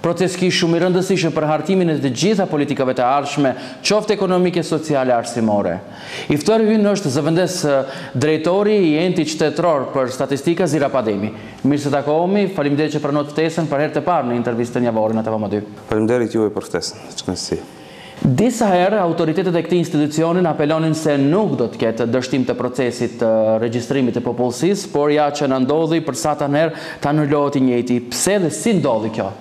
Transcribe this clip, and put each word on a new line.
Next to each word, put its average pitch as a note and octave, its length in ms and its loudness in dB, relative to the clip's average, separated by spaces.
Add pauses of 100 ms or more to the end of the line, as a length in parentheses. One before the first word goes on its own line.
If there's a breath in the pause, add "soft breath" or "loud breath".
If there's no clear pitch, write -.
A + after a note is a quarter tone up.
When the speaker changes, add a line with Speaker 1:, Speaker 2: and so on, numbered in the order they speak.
Speaker 1:
Proces F3+ 320 0
ki F#3 160 0
shumë E3+ 240 2
i E3 60 2
rëndësishëm F3+ 500 2
për D3+ 160 0
hartimin E3+ 400 2
e D#3 80 2
të C3+ 160 0
gjitha F#3 320 2
politikave C#3 480 0
të B2+ 80 0
ardhshme, C3+ 540 2 (260 loud breath)
qoftë G#3+ 320 0
ekonomike, F3+ 480 2
sociale, D3 540 0
arsimore. G#2+ 640 0 (500 loud breath)
I D3 80 2
ftuar A3 240 2
ynë G#3 300 4
është F#3+ 240 -2
zëvendës, E3 400 2 (100)
eh, C#3 280 0 (200 loud breath)
drejtori F3 640 2 (160)
i - 0 - (100)
Enti F3 240 0
Qytetror D3+ 680 0
për B2+ 180 0
Statistika, D3+ 560 0
Zira C#3+ 240 0
Pademi. G#2+ 380 0 (340 loud breath)
Mirë C#3+ 160 2
se C#3+ 80 -2
takohemi, D#3 540 2 (100)
faleminderit D3 400 0
që D3 80 -2
pranot C#3+ 300 -2
ftesën D#3+ 340 0
për C#3+ 160 0
herë D3+ 140 -2
të D3 100 0
parë D3+ 240 0
në A#2+ 80 0
intervistën A#2+ 480 -2
javore A2 320 0
në A2 80 -2
T A2 80 -2
V G#2+ 60 -2
M G#2 100 -2
dy. G2+ 120 -2 (280)
Speaker 2:
Faleminderit A2 480 0
juve G#2+ 160 2
për G2 140 -6
ftesën, - 320 -6 (160)
që - 100 -10
kënaqësi. F2 320 -6 (640 loud breath)
Speaker 1:
Disa G#3+ 480 2
herë F#3 320 2
autoritetet E3+ 560 0
e E3 80 0
këtij F3 140 2
institucioni D#3+ 680 0
apelonin D#3+ 480 0
se D3+ 240 0
nuk D3+ 400 2
do A#2 80 0
të - 160 -6
ketë A#2 320 0
dështim B2+ 320 0
të B2 80 -2
procesit A#2+ 680 -2
të A2+ 80 2 (320)
regjistrimit A#2+ 500 0
të A#2+ 80 -2
popullsisë, B2 720 -2
por D3 160 2
ja D3 220 2
që C#3+ 180 -2
na C3 160 0
ndodhi D#3+ 400 0
për C3 100 -4
sa D3 220 -2
të C#3+ 160 -2
herë D#3+ 240 2 (240 loud breath)
të C#3+ 80 0
anulohet D3 480 2
i C3 140 4
njëjti. B2 280 0 (140)
Pse G3+ 320 0
dhe D3 80 -2
si A#3 240 0
ndodhi A2+ 400 0
kjo? G2 240 -4